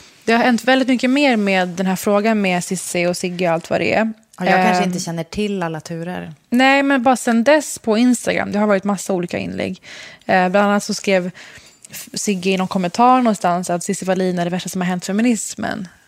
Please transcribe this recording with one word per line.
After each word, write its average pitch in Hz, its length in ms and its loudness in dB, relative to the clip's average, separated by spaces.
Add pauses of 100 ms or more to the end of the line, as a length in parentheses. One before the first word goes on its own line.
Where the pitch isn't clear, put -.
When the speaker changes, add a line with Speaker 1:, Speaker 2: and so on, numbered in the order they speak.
(260)
Speaker 1:
Det 226 80 0
har 233 100 2
hänt 247 200 2
väldigt 262 240 2
mycket 254 220 2
mer 269 280 4
med 196 320 2
den 180 160 -4
här 190 100 0
frågan 208 460 2
med 180 220 0
Cissi 180 440 -4
och 180 100 -2
Sigge 180 300 -4
och 165 60 2
allt 170 160 -4
vad 190 120 0
det - 120 0
är. 220 200 0 (240)
Speaker 2:
Ja, 185 80 -6
jag 190 80 2 (120)
kanske 180 180 2
Speaker 1:
Ehm. 180 60 -2
Speaker 2:
inte 180 140 -4
känner 165 200 -6
till 202 400 -6
alla 160 180 -6
turer. 170 520 -10 (160)
Speaker 1:
Nej, 269 340 4
men 277 200 2
bara 262 120 4
sen 233 280 0
dess 294 360 2
på 214 180 0
Instagram. 196 540 2
Det 196 80 -2
har 214 80 2
varit 196 160 2
massa 202 300 -2
olika 175 240 -4
inlägg. 95 440 -6 (440)
Eh, 185 240 4
bland 202 180 4
annat 202 160 2
så 214 100 -4
skrev 185 380 0 (580)
F-, - 240 -16
Sigge 190 360 -2
i 190 80 0
någon 185 100 -2
kommentar 240 540 2
någonstans 185 480 0
att 175 140 -2
Cissi 190 220 -4
Wallin 185 340 0
är 175 60 0
det 170 60 -4
värsta 180 180 -4
som 185 120 -4
har 175 60 -2
hänt 180 180 -4
feminismen. 208 840 -2 (200)